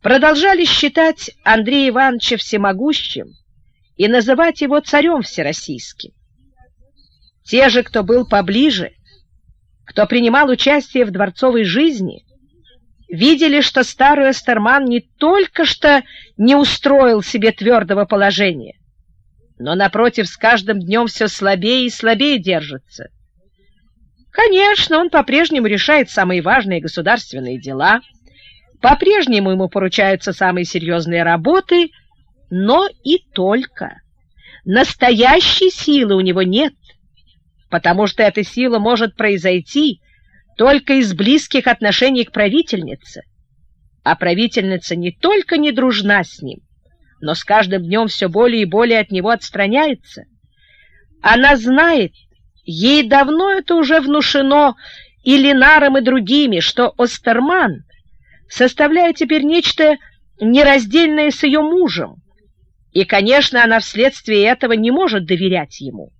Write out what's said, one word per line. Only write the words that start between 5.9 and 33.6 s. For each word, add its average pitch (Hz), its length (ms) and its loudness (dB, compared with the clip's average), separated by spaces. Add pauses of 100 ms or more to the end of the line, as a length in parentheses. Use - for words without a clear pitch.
Те 262 240 4
же, 240 140 2
кто 220 200 -4
был 233 240 0
поближе, 202 680 -2 (960)
кто 208 200 0
принимал 240 440 2
участие 262 540 0
в 202 60 -4
дворцовой 208 540 -2
жизни, 202 600 -4 (840)
видели, 285 540 2
что 254 200 0
старый 277 460 2
Остерман 247 560 0
не 240 160 -2
только 339 640 -2
что 285 380 2 (340)
не 233 180 4
устроил 269 680 2
себе 220 300 -2
твердого 202 520 0
положения, 196 680 -2 (840)
но, 139 160 -6
напротив, 202 540 0
с - 80 -18
каждым 214 420 0
днем 208 280 -2
все 220 200 -4
слабее 202 600 -2
и 233 40 -4
слабее 226 480 -2
держится. 151 680 -8 (1200)
Конечно, 403 680 0
он 349 120 -2
по-прежнему 285 560 0
решает 220 440 0
самые 180 320 -2
важные 190 380 -2
государственные 151 800 -6
дела – 151 440 -2 (760)
по-прежнему 254 720 2
ему 185 180 -2
поручаются 196 640 -2
самые 180 320 -2
серьезные 170 600 -4
работы, 320 680 0 (600)
но 233 380 0 (160)
и 320 140 0 (160)
только. 202 600 -6 (680)